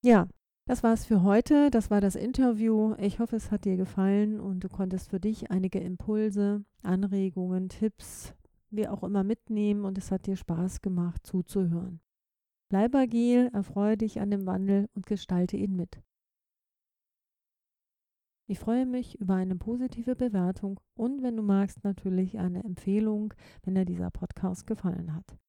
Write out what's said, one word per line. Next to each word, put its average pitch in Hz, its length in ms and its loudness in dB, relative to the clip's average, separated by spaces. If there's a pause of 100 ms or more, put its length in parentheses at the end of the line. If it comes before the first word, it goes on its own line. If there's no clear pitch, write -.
Ja, 214 240 8 (380)
das 247 160 -2
war's 226 240 2
für 208 160 4
heute. 262 480 6
Das 226 220 2
war 202 100 4
das 196 140 0
Interview. 220 800 2
Ich 202 220 -2
hoffe, 233 160 -2
es - 160 -4
hat 202 140 -2
dir 185 120 2
gefallen 196 640 2
und 185 220 -6
du 190 80 -8
konntest 185 420 -6
für 190 80 -4
dich 214 320 -4
einige 185 280 0
Impulse, 202 880 -2 (160)
Anregungen, 185 880 0
Tipps, - 640 -6 (380)
wie 208 160 -2
auch 196 160 -6
immer 196 200 0
mitnehmen 208 640 0
und 190 140 -4
es - 120 -10
hat 190 140 -2
dir 190 120 -2
Spaß 175 440 -4
gemacht, 175 440 -2
zuzuhören. 180 760 -2 (680)
Bleib 226 260 4
agil, 240 580 4
erfreue 208 440 0
dich 214 240 -4
an 202 100 -2
dem 196 160 -2
Wandel 196 480 2
und 190 100 -8
gestalte 180 520 0
ihn 196 180 -2
mit. 180 260 -6 (2500)
Ich 196 120 -6
freue 247 260 0
mich 247 340 -6
über 190 160 0
eine 185 200 -2
positive 247 600 -4
Bewertung 196 640 -2 (160)
und 262 260 -4
wenn 240 160 -4
du 214 60 -4
magst, 196 400 0
natürlich 185 560 -2
eine 180 240 -4
Empfehlung, 214 680 -2 (300)
wenn 190 120 -4
dir 190 100 2
dieser 175 240 -4
Podcast - 560 -6
gefallen 180 480 -4
hat. - 240 -12 (120)